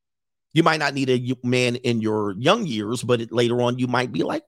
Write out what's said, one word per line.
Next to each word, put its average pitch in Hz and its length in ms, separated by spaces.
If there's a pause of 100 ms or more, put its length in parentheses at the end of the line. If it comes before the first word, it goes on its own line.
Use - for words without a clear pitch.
(520)
You 160 100
might 160 160
not 143 160
need 135 160
a 127 80
y-, 123 240
man 123 340
in 117 240
your 107 320
young 170 340
years, 110 360
but 117 180
it, 117 100
later 120 300
on, 123 180
you 127 80
might 123 240
be - 120
like, - 260